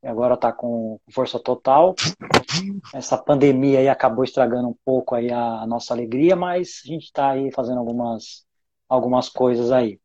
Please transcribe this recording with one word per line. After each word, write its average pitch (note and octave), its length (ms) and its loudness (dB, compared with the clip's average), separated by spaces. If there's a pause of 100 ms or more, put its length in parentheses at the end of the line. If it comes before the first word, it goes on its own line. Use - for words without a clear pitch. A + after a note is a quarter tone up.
e - 60 -12
agora A#2+ 300 0
tá A2+ 160 0
com A2+ 440 -6 (140)
força B2 280 -4
total. C3+ 540 4 (1000)
Essa B2+ 240 -4
pandemia C#3 640 4
aí C3+ 100 4
acabou B2+ 340 0
estragando B2 460 0
um A#2 60 -8 (100)
pouco B2+ 300 0
aí A#2+ 140 -2
a, A#2 320 -4
a A2+ 60 -8
nossa A#2 260 -4
alegria, B2 420 2
mas F3+ 500 -4
a - 20 -20
gente D#3 240 -12
tá C#3 200 0
aí C3+ 200 -2
fazendo B2+ 280 -4
algumas, A#2 680 -6 (420)
algumas B2+ 400 0
coisas A#2+ 440 0
aí. A#2 340 0